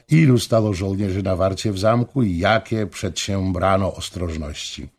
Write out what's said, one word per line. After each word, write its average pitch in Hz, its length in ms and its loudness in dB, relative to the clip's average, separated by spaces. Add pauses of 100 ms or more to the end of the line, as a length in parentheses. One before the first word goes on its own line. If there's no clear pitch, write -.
ilu 151 300 6
stało 110 340 2
żołnierzy 98 500 -2
na 95 120 0
warcie 95 360 0
w 95 80 -4
zamku 120 440 2
i 92 140 2
jakie 107 500 0
przedsiębrano 95 1080 -2
ostrożności. 80 1040 -8